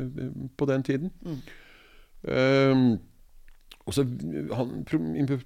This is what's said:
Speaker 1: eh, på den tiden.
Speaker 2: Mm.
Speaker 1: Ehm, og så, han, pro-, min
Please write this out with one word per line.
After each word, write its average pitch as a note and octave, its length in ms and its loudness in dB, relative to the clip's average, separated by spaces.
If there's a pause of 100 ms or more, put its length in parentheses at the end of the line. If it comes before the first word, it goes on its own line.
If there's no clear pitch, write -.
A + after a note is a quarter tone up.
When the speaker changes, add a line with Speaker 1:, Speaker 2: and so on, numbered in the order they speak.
(200)
Speaker 1:
eh, C3 100 -6 (280)
på C#3+ 100 0
den C3+ 160 2
tiden. C#3+ 280 -2 (120)
Speaker 2:
Mm. D3+ 180 -8 (840)
Speaker 1:
Ehm, C3 720 4 (840)
og F#2 80 -6
så, C#3 100 2 (520)
han, B2+ 300 -4
pro-, D#3 140 0
min D#3+ 280 -2 (180)